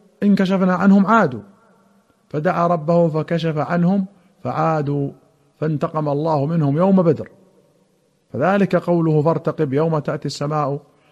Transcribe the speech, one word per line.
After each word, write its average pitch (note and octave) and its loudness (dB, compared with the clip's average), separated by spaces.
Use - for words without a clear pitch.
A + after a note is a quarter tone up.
'إن G3+ 4
كشفنا F#3 2
عنهم G3 4
عادوا، F3 2
فدعا D#3+ -2
ربه E3+ 2
فكشف D#3 -4
عنهم F3 0
فعادوا C#3+ -2
فانتقم D#3 -4
الله C#3+ -2
منهم D3+ 0
يوم F#3+ 2
بدر.'" D3+ 0
فذلك F3+ 0
قوله: E3 0
"فارتقب D#3 -2
يوم D#3 0
تأتي D3 -6
السماء C#3+ -4